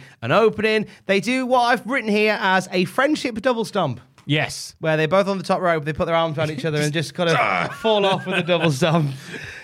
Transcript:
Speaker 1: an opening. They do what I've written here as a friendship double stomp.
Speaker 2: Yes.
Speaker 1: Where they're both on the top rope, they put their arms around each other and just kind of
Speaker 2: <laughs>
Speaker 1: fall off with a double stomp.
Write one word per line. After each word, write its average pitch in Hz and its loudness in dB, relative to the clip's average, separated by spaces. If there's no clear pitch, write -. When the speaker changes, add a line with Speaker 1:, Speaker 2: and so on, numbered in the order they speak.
Speaker 1:
an 117 -2
opening. 214 2
They 196 4
do 254 -2
what 247 2
I've 240 2
written 220 -2
here 208 2
as 190 0
a 185 0
friendship 254 0
double 233 0
stomp. 151 -2
Speaker 2:
Yes. 143 -2
Speaker 1:
Where 160 0
they're 156 2
both 185 4
on 196 -2
the 175 -8
top 185 0
rope, 165 0
they 156 -4
put 170 -2
their 165 0
arms 165 0
around 156 -2
each 247 -8
other 151 -2
and 147 0
just 165 -4
kind 175 0
of 175 0
Speaker 2:
<laughs> - -14
Speaker 1:
fall 208 2
off 190 0
with 185 -4
a 175 0
double 165 2
stomp. 151 2